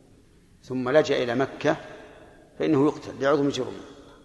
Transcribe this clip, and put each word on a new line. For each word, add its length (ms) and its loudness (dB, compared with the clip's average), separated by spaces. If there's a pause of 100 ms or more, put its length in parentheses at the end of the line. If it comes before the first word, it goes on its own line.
(640)
ثم 260 -4
لجأ 340 4
إلى 120 -2
مكة 420 0 (840)
فإنه 260 2
يقتل 360 -4
لعظم 280 2
جرمه. 220 -6 (540)